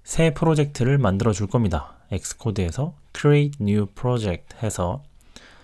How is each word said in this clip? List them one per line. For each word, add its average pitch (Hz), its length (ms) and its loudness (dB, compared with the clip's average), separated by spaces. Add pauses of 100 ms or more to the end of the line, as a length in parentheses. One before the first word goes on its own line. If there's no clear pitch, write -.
새 165 320 0
프로젝트를 147 640 2
만들어 104 340 2
줄 98 140 -2
겁니다. 95 480 0 (160)
엑스코드에서 101 800 -4 (240)
create 147 480 2
new 104 220 2
project 113 800 -4
해서 98 400 -4 (600)